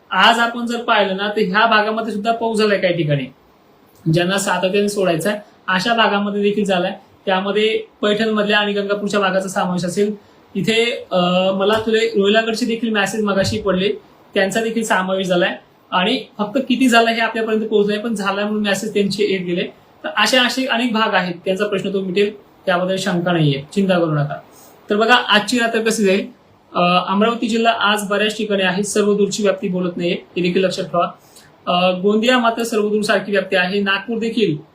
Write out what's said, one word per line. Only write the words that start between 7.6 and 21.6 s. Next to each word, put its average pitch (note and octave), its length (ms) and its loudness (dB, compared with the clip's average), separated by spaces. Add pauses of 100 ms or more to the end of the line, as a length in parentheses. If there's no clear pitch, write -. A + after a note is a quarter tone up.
पैठणमधल्या G#3 560 0
आणि G#3 140 0
गंगापूरच्या G3+ 480 -2
भागाचा F#3+ 280 0
समावेश F#3 360 -2
असेल. G#3 300 0 (400)
इथे, A3 560 0
अ, F#3 420 2
मला G3+ 340 2
तुले A3+ 200 2
रोहिलागडचे A3 600 2
देखील A3+ 240 -2
मेसेज G#3+ 340 0
मगाशी G3 360 0
पडले, F#3+ 320 0 (420)
त्यांचा G3 280 0
देखील A3+ 220 -2
समावेश F#3+ 420 0
झालाय. F#3 300 0 (340)
आणि G3+ 340 0 (140)
फक्त G#3 200 -2 (100)
किती B3+ 200 2
झाला A#3 220 4
हे A3+ 100 -2
आपल्यापर्यंत A3+ 420 -2
पोहोचलंय, G#3 360 0
पण A#3 160 -4
झाला G3 300 -2
म्हणून G#3+ 180 -2
मेसेज G3+ 320 -2
त्यांचे G3+ 380 0
येत F#3+ 80 -2
गेले. F3 220 -2 (420)
तर - 120 -6
असे, A3 220 2
असे B3 280 0
अनेक A#3 260 0
भाग G#3+ 220 0
आहेत, F3+ 200 0 (100)
त्यांचा F#3+ 220 0